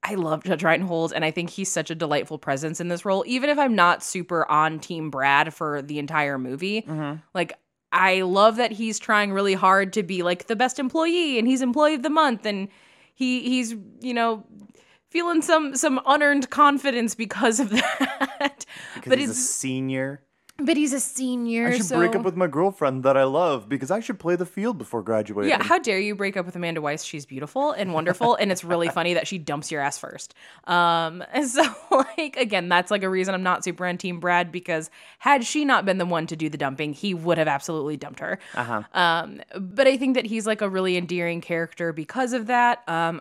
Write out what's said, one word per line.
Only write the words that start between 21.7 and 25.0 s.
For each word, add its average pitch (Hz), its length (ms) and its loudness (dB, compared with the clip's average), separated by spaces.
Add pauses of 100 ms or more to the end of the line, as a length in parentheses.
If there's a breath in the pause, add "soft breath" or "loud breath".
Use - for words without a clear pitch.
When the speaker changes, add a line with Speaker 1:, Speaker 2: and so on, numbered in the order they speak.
Speaker 2:
should 220 140 0
Speaker 1:
so 240 100 -2
Speaker 2:
break 220 180 2
up 196 80 0
with 180 140 -2
my 180 100 2
girlfriend 143 560 0
that 135 140 4
I 135 80 6
love 135 440 0
because 135 220 -4
I 196 80 0
should 226 220 -8
play 175 160 0
the 175 100 -2
field 202 320 -4
before 110 240 -6